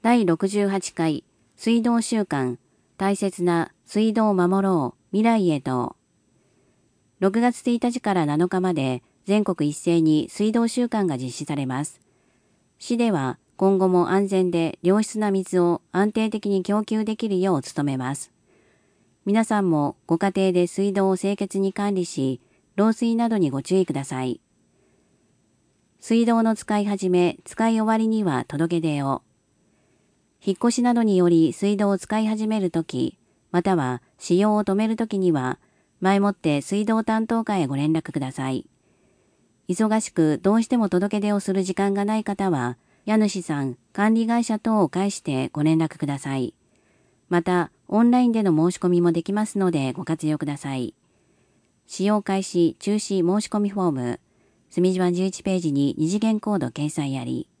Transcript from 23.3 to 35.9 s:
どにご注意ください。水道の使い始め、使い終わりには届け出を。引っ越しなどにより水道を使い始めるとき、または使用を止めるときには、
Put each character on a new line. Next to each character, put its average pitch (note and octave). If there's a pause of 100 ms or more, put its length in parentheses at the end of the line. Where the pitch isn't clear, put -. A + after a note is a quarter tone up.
ど A3+
に E3+
ご C3+
注 -
意 F#3+
く C#3+
だ C#3
さ C3
い。 B2+ (1600)
水 A#3
道 A3+
の A3+
使 -
い G3+
始 G3
め、 F3
使 -
い A3+
終 A3+
わ A3
り A3
に A3
は C3+
届 E3
け E3
出 D3+
を。 C#3 (1200)
引 G3
っ -
越 A#3+
し A#3+
な A#3+
ど A#3
に G#3
よ F3
り E3
水 G3+
道 G3+
を G3
使 G#3+
い A3
始 G#3+
め A3
る F#3
と E3
き、 B2+ (320)
ま F3
た F#3
は B2+ (180)
使 F3
用 G#3
を G#3
止 G3
め G#3+
る A3
と A3
き G#3+
に F#3
は、 C3 (420)